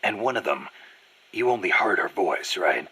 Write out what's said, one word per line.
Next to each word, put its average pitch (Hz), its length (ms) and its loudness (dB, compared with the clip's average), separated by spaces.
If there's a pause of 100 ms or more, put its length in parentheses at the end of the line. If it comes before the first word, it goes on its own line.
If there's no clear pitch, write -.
and 104 180 -2
one 123 160 0
of 107 80 -2
them, - 240 -2 (640)
you 113 180 0
only 92 200 0
heard 104 280 2
her - 100 0
voice, - 480 -2
right? 87 360 0